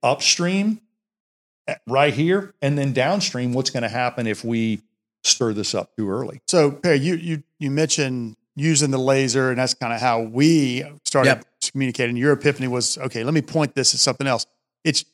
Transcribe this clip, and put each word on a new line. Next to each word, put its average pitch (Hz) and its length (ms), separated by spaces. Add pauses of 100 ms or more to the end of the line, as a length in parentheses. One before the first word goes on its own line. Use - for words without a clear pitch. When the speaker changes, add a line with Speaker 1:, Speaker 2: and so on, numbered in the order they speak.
Speaker 1:
upstream, 185 800 (840)
eh, - 80 (120)
right 139 280
here, 185 480
and 143 160
then 139 140
downstream, 131 600
what's 131 180
gonna 117 180
happen 120 380
if 107 180
we 113 360 (420)
stir 113 320
this 101 200
up 92 220
too 104 140
early. 127 360
Speaker 2:
So, 151 240
Perry, 147 280
you, 160 160
you, 165 280 (160)
you 143 120
mentioned 135 640 (200)
using 151 340
the 135 80
laser, 135 500
and 123 100
that's 127 140
kinda 117 260
how 117 220
we 131 640 (220)
started 135 240
Speaker 3:
Yep. 127 140 (280)
Speaker 2:
communicating. 123 460
Your 139 140
epiphany 131 360
was, 123 300
"Okay, 120 260
let 135 80
me 160 80
point 151 340
this 131 200
at 127 60
something 135 260
else." 127 180 (400)
It's, 151 300